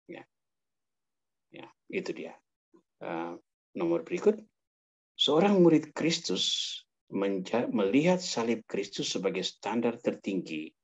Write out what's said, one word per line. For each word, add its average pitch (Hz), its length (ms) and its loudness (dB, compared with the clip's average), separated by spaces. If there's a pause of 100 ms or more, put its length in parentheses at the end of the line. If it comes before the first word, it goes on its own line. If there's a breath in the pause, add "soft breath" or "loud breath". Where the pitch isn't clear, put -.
Ya. - 160 -16 (1300)
Ya, - 160 -18 (240)
itu - 160 -4
dia. - 240 -10 (720)
Eh, 85 280 -6 (440)
nomor 170 240 0
berikut. 208 400 0 (720)
Seorang 185 480 4
murid 156 320 6
Kristus - 880 -2 (320)
menja-, 98 560 -2
melihat 139 480 4
salib 117 480 -4
Kristus - 480 -6
sebagai 92 320 -2
standar 117 560 -4
tertinggi, 82 720 -4 (100)